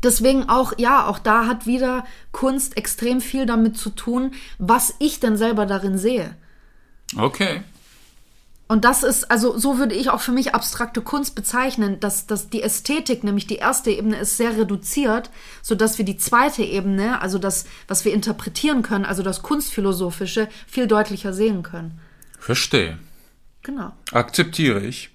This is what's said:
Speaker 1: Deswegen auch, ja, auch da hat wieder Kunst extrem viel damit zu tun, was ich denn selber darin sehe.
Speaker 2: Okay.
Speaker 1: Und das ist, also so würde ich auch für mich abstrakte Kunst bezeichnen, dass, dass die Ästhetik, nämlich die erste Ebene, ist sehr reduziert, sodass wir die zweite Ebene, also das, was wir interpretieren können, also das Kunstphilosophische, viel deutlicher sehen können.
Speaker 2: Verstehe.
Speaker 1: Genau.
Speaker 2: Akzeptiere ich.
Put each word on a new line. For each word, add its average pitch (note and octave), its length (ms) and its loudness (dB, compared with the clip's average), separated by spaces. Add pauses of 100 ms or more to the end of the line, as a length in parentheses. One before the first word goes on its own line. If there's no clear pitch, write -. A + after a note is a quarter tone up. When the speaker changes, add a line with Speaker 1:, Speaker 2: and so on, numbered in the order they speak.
Speaker 1:
Deswegen B3+ 460 4
auch, B3 300 2
ja, B3 280 4
auch - 120 -2
da A3+ 280 4
hat A#3 200 -2
wieder B3+ 380 0 (260)
Kunst - 460 -2
extrem A#3+ 440 -2
viel C4+ 260 -2
damit A3+ 300 4
zu - 140 -6
tun, B3+ 420 -2 (260)
was G#3+ 420 2
ich D4 200 0
denn A3 160 2
selber G#3+ 300 2
darin F#3+ 320 0
sehe. G#3 380 0 (800)
Speaker 2:
Okay. D#3 460 0 (1080)
Speaker 1:
Und A3 140 4
das B3 180 4
ist, - 280 0
also A#3 260 4
so B3+ 220 2
würde B3+ 160 2
ich B3+ 160 0
auch B3 100 0
für - 100 -4
mich C4 240 0
abstrakte A#3 460 -2
Kunst C#4+ 340 -4
bezeichnen, A3 680 -2
dass, G3+ 260 -2
dass G#3 240 -4
die A3+ 120 -4
Ästhetik, C4+ 600 -2
nämlich G3+ 220 0
die G#3+ 100 -4
erste - 340 0
Ebene, G#3+ 280 0
ist - 180 -2
sehr A3+ 220 0
reduziert, A3 720 0 (320)
sodass A3 340 2
wir A3 80 -2
die F#3+ 140 -4
zweite B3 440 2
Ebene, G3 600 0
also F#3+ 160 -2
das, F#3 260 -2 (240)
was - 160 -2
wir G#3 80 4
interpretieren A3 680 0
können, G3+ 240 0
also F#3+ 160 -4
das F#3 200 -4
Kunstphilosophische, G3 1040 -2 (180)
viel B3+ 200 0
deutlicher G#3 460 2
sehen G3 300 0
können. E3 360 -12 (400)
Speaker 2:
Verstehe. F#2 600 0 (640)
Speaker 1:
Genau. C4+ 300 -10 (200)
Speaker 2:
Akzeptiere C3 680 2
ich. A2 340 -10